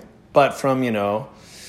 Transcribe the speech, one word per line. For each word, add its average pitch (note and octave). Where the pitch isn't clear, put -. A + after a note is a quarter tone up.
But C3+
from, C3
you A#2+
know, G#2